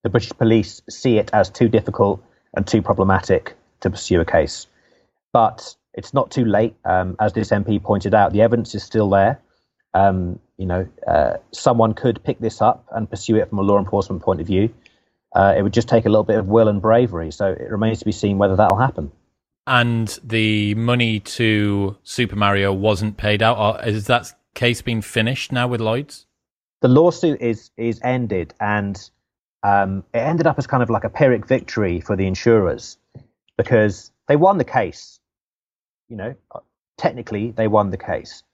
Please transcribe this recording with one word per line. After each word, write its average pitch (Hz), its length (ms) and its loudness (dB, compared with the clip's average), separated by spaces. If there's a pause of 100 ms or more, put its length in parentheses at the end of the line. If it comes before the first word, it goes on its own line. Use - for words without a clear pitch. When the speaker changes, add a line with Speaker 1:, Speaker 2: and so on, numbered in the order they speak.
Speaker 1:
the 98 80 -2
British 113 220 0
police 110 580 0
see 120 260 0
it 104 160 0
as 104 160 2
too 120 220 0
difficult 101 520 0 (320)
and 98 120 -2
too 104 160 0
problematic 95 720 0 (240)
to - 80 -4
pursue - 320 0
a 82 60 0
case. - 400 -2 (680)
But - 420 0 (200)
it's - 180 -12
not 139 180 -2
too 127 140 -2
late. 110 400 0
Um, 92 340 -2
as 107 140 0
this 107 180 -4
M 101 140 0
P 104 140 0
pointed 101 360 -2
out, 101 200 4
the 104 80 4
evidence 117 320 0
is 101 100 -8
still 107 240 0
there. 98 320 2 (540)
Um, 92 440 2 (200)
you 95 80 -6
know, 90 200 -2 (220)
uh, 69 300 2 (140)
someone 113 420 2
could 117 280 -2
pick - 180 -4
this 113 200 -6
up - 320 2
and 110 160 -6
pursue 107 280 -2
it 110 120 0
from 101 100 -6
a 95 40 0
law 101 160 4
enforcement 95 420 -2
point 80 220 -2
of 85 40 -8
view. 98 260 0 (640)
Uh, 98 220 4
it 101 60 0
would 107 100 -2
just 117 160 0
take 117 160 2
a 107 60 2
little 107 140 4
bit 110 140 0
of 98 80 -2
will 110 220 4
and 101 140 -2
bravery. 110 500 0
So 101 140 -4
it - 240 -6
remains 110 300 -2
to - 40 -18
be 107 80 -2
seen 101 240 -2
whether 98 180 2
that'll 98 220 4
happen. 87 340 -2 (580)
Speaker 2:
And 117 540 0
the 107 540 0
money 117 420 0
to 104 880 0
Super 104 320 -4
Mario 101 360 2
wasn't 101 440 0
paid 104 260 0
out. 113 160 2
Or 107 260 -2
is 104 220 -4
that 120 260 -2 (220)
case 120 260 0
been 113 220 -4
finished 120 480 -4
now 123 160 -2
with 120 140 -4
Lloyds? 117 460 -6 (560)
Speaker 1:
The 127 60 4
lawsuit 160 520 4
is, 117 360 -4
is 117 280 -4
ended, 113 560 -4
and, 104 500 -4 (540)
um, 98 400 2 (100)
it 120 40 -2
ended 160 280 0
up 147 120 2
as 135 100 -6
kind 123 160 0
of 117 60 -6
like 104 120 -2
a 110 60 -6
Pyrrhic 123 380 2
victory 98 540 -2
for 104 140 -4
the 95 120 0
insurers 95 720 0 (600)
because 107 560 0 (160)
they 147 80 4
won 190 220 4
the 135 60 0
case. - 540 -6 (880)
You 117 80 -16
know, 101 180 -10 (640)
technically 113 540 -6
they 110 160 -2
won 104 240 2
the 90 60 -6
case. - 580 -10